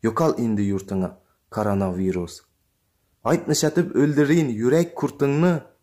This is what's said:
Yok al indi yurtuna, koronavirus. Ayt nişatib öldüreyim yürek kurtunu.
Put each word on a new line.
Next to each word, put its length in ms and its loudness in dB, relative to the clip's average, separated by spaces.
Yok 180 0
al 160 2
indi 240 0
yurtuna, 560 -4
koronavirus. 880 -2
Ayt 240 0
nişatib 480 0
öldüreyim 540 2
yürek 460 0
kurtunu. 680 0